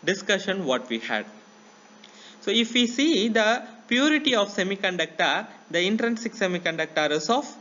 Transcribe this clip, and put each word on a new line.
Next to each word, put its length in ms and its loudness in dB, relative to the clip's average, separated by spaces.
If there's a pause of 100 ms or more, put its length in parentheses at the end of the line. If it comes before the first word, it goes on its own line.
discussion 600 -2
what 240 0
we 120 -2
had. 240 -4 (1160)
So 100 -2
if 200 2
we 140 4
see 420 2
the 380 2 (220)
purity 480 2
of 120 2
semiconductor, 1000 -2 (220)
the 100 0
intrinsic 540 -2
semiconductor 760 -2
is 200 -2
of 300 0